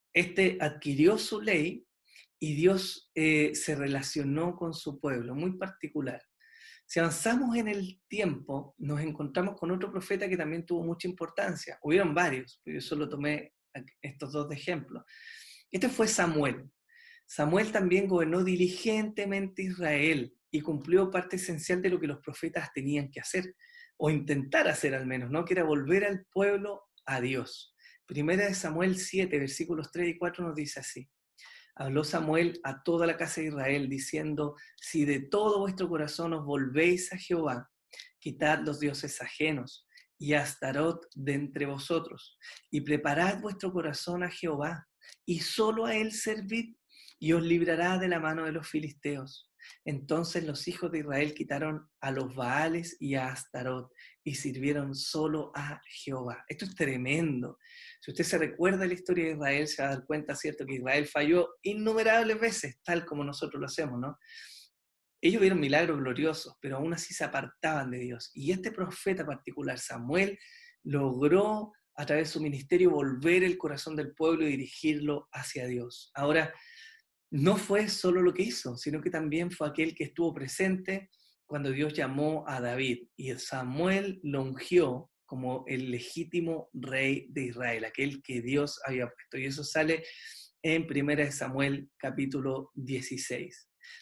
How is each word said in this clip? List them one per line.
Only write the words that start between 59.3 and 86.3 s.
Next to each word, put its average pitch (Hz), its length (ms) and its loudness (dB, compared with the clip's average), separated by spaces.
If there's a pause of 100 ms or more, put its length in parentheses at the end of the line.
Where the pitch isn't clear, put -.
Israel, 147 380 0
se - 120 -4
va 135 60 0
a 139 80 0
dar 131 100 -10
cuenta, 151 300 -2
¿cierto?, 151 300 -4
que 135 100 -6
Israel 135 320 2
falló 165 540 4
innumerables 220 800 4
veces, 190 420 -2
tal 170 220 0
como 147 180 -4
nosotros 143 360 -6
lo 143 80 -4
hacemos, 135 340 -4
¿no? 139 160 -6 (1040)
Ellos 190 180 6
vieron 190 220 6
milagros 147 360 4
gloriosos, 139 640 -2
pero 135 160 -6
aún 160 180 -2
así - 200 -8
se - 100 -4
apartaban 143 680 -2
de 123 80 -6
Dios. 120 340 -8
Y 139 180 -2
este 190 220 -2
profeta 185 520 -2
particular, 135 540 -6
Samuel, 156 580 0 (460)
logró, 151 880 4 (240)
a 147 100 -8
través 156 220 2
de - 60 -8
su 151 80 -2
ministerio, 160 500 6
volver 147 520 4
el 180 140 2
corazón 151 380 -4
del 147 180 -4
pueblo 160 320 2
y 147 60 2
dirigirlo 147 800 -2
hacia 131 360 -8
Dios. 123 460 -6
Ahora, 151 400 4 (800)
no 180 220 6
fue 202 320 2
solo 180 320 2
lo 180 100 6
que 180 120 0
hizo, 123 340 -4
sino 151 240 -4
que 180 80 -2
también 160 400 -2
fue 156 180 -4
aquel 160 280 0
que 151 80 -4
estuvo 165 320 0
presente 190 760 -2 (380)
cuando 143 240 -2
Dios 151 220 0
llamó 147 540 0
a 131 140 -4
David, 123 540 0
y 131 240 -6
Samuel 180 840 0
lo 139 200 -2
ungió 131 680 2 (140)
como 127 420 -4
el 131 220 -4
legítimo 165 840 -4